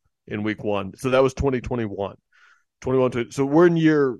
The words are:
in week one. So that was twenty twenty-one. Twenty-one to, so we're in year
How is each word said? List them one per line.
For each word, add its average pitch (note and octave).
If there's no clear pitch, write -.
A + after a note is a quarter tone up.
in G#2+
week G#2+
one. G2
So C3
that C3
was C3
twenty C3
twenty-one. G2+
Twenty-one B2+
to, B2
so C#3
we're D#3
in E3+
year D3